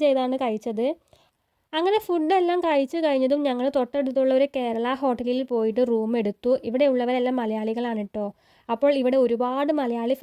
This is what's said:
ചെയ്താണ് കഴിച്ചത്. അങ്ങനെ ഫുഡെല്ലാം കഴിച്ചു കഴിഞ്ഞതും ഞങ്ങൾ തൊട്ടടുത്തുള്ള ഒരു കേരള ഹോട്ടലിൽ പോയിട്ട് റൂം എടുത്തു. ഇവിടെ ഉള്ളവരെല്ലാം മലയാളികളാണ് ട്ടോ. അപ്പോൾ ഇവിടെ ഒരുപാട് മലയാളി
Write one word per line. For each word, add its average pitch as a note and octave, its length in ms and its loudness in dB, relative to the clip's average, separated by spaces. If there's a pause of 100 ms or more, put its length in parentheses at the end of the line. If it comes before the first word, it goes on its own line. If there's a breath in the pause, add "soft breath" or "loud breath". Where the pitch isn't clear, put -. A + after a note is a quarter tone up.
ചെയ്താണ് C4 400 2
കഴിച്ചത്. A3+ 440 -2 (840 soft breath)
അങ്ങനെ F4+ 320 2
ഫുഡെല്ലാം F4 600 2
കഴിച്ചു D4 400 0
കഴിഞ്ഞതും C#4 420 2
ഞങ്ങൾ B3 180 -2 (100)
തൊട്ടടുത്തുള്ള C4 640 0
ഒരു C#4 180 4
കേരള A#3+ 460 -2
ഹോട്ടലിൽ B3 400 -2 (100)
പോയിട്ട് A3 380 0
റൂം A3+ 280 0
എടുത്തു. A3 340 -2 (180)
ഇവിടെ B3+ 240 2
ഉള്ളവരെല്ലാം B3 480 0
മലയാളികളാണ് A3 720 -4
ട്ടോ. G#3 120 -6 (440 soft breath)
അപ്പോൾ A#3 220 2 (100)
ഇവിടെ B3+ 240 2
ഒരുപാട് B3 480 0
മലയാളി A#3+ 500 -2